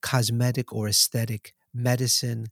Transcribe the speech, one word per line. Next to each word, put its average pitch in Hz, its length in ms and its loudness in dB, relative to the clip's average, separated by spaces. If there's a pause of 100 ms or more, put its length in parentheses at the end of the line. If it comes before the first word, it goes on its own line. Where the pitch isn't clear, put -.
cosmetic 120 680 0
or 107 160 -4
aesthetic 113 680 0 (180)
medicine 120 800 0